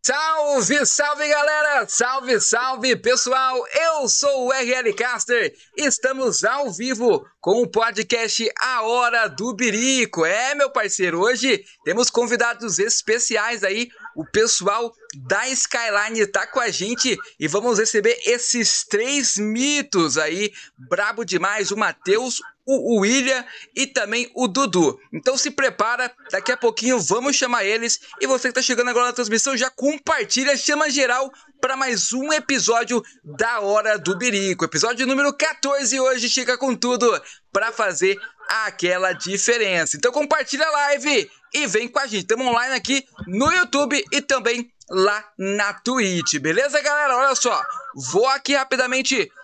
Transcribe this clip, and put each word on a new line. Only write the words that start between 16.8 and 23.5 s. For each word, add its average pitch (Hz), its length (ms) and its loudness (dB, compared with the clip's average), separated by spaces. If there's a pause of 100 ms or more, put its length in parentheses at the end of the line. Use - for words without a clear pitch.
e 151 80 -6
vamos 208 320 0
receber 220 480 2
esses 240 600 0
três 247 500 0
mitos 214 800 0
aí, 175 360 -2 (360)
brabo 208 340 -2
demais: 190 460 -2
o 202 80 -4
Matheus, 220 640 0 (240)
o, 240 320 2
o 196 40 4
William 254 440 2 (300)